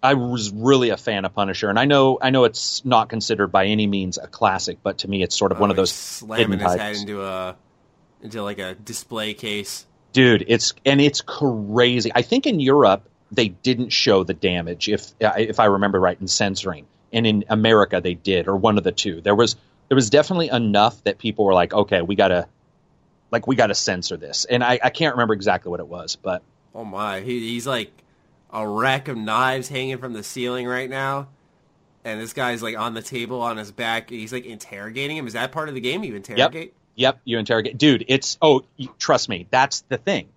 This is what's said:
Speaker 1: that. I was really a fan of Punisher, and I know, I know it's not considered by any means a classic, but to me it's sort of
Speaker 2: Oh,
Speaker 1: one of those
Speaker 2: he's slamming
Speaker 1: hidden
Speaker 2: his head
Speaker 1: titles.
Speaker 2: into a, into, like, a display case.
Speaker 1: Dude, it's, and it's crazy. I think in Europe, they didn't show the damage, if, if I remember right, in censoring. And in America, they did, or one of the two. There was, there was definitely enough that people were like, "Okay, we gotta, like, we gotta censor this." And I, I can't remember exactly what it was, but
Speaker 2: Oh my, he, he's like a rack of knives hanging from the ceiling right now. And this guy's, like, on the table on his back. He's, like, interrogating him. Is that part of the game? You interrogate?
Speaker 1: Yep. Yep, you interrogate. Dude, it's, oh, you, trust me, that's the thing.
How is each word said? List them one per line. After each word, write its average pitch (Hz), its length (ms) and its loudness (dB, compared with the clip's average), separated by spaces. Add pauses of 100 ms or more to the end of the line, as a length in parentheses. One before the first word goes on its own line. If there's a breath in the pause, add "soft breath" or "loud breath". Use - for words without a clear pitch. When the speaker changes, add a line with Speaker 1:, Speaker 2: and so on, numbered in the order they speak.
Speaker 1:
that. 127 60 4
I 139 80 6
was 120 360 -2
really 120 380 4
a 101 80 0
fan 101 260 -4
of 95 100 -4
Punisher, 101 360 -2
and 104 100 2
I 127 60 4
know, 135 360 6
I 131 80 2
know 131 140 4
it's - 400 0
not 117 240 2
considered 107 400 -2
by 95 200 4
any 107 200 0
means 95 300 -4
a - 100 -14
classic, - 560 -2
but 98 160 -4
to - 80 -8
me 98 160 0
it's - 140 -4
sort 98 160 2
of 92 60 -6
Speaker 2:
Oh, - 20 4
Speaker 1:
one 107 80 4
of 92 80 2
those 95 140 2
Speaker 2:
he's - 80 -10
slamming 110 520 -4
Speaker 1:
hidden 95 80 -2
Speaker 2:
his 90 140 0
head 90 60 0
Speaker 1:
titles. 104 220 -6
Speaker 2:
into 101 220 -8
a, 92 320 -8 (680)
into, 107 220 -10
like, 101 160 -8
a 92 160 -8
display 107 580 -10
case. 104 520 -10 (260)
Speaker 1:
Dude, 120 360 6
it's, - 260 2 (120)
and 139 140 4
it's 143 220 4
crazy. 117 920 0
I 123 80 2
think 247 260 0
in 214 120 0
Europe, 131 480 4 (240)
they 110 180 0
didn't 117 400 -2
show 98 340 4
the 90 100 -4
damage, 87 560 -4
if, - 300 -4
if 107 400 0
I 110 60 6
remember 98 340 2
right, 90 200 2
in 95 80 -10
censoring. 95 580 -4 (280)
And 117 140 2
in 107 220 2
America, 107 520 4
they 90 120 -2
did, 90 340 0
or 98 80 0
one 104 220 4
of 95 60 0
the 110 80 0
two. 87 300 -6
There 101 140 2
was, 101 200 2 (340 soft breath)
there 135 60 4
was 123 140 2
definitely 160 400 2
enough 110 540 2
that 101 140 -2
people 107 280 -2
were 98 80 4
like, 87 200 2
"Okay, 101 280 2
we 90 140 -2
gotta, 92 320 2 (840)
like, 117 160 -2
we 131 80 2
gotta 110 200 2
censor 90 420 -4
this." 76 280 -8
And 123 180 0
I, 123 180 2
I 123 80 2
can't 147 260 -2
remember 117 180 2
exactly 98 360 -2
what 87 120 -6
it 80 60 -14
was, 82 280 -12
but 90 260 -6 (320)
Speaker 2:
Oh 113 120 -14
my, 101 340 -6
he, 123 200 -6 (120)
he's 120 160 -8
like 123 240 -4 (600)
a 110 120 -6
rack 131 440 -2
of 127 80 -8
knives 120 500 0
hanging 131 300 -6
from 123 160 -12
the 107 100 -12
ceiling 123 440 -6
right 123 220 -6
now. 135 380 -6 (760)
And 110 160 -8
this 110 140 -12
guy's, 120 300 -4
like, 113 140 -8
on 113 180 -4
the 113 80 -8
table 120 380 -8
on 117 160 -4
his 104 140 -12
back. 113 380 -4
He's, 113 240 -12
like, 123 120 -10
interrogating 113 720 -10
him. 139 100 -8
Is 107 60 -12
that 160 180 -6
part 156 180 -8
of 139 60 -10
the 127 60 -10
game? 143 220 -4
You 131 120 -10
interrogate? 131 540 -2
Speaker 1:
Yep. - 40 -20 (220)
Yep, 127 300 0
you 117 120 -2
interrogate. 110 400 -2
Dude, 135 300 4
it's, 135 340 0
oh, 147 220 4 (120)
you, 127 220 -12
trust - 320 0
me, 90 220 -8
that's 131 300 2
the - 160 -8
thing. - 400 -4